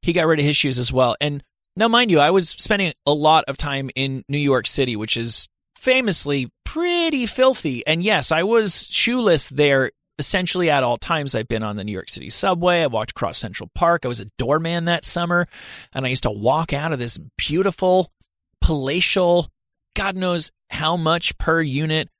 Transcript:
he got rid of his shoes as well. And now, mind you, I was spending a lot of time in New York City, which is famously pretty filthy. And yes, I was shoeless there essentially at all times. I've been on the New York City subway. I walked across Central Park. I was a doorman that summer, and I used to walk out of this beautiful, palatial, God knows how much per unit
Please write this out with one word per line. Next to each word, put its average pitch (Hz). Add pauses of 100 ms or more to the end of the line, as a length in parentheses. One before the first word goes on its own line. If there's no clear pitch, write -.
he 170
got 165
rid 160
of 143
his 147
shoes 127
as 123
well. 127
And 143 (320)
now, 220
mind 233
you, 156
I 147
was 185
spending 196 (140)
a 143
lot 156
of 135
time 139
in 135
New 139
York 135
City, 127
which 107
is 117 (280)
famously 175 (160)
pretty 330
filthy. 247
And 165
yes, 190
I 165
was 220
shoeless 220
there 135 (260)
essentially 180
at 143
all 120
times. 147
I've 110
been 110
on 104
the 104
New 104
York 92
City -
subway. 175
I 156
walked 113
across -
Central 95
Park. 170
I 127
was 120
a 101
doorman 165
that 170
summer, 175 (440)
and 135
I 127
used 127
to 117
walk 123
out 151
of 131
this 120 (180)
beautiful, 185 (480)
palatial, 175 (480)
God 196
knows 180 (180)
how 156
much 165
per 165
unit 156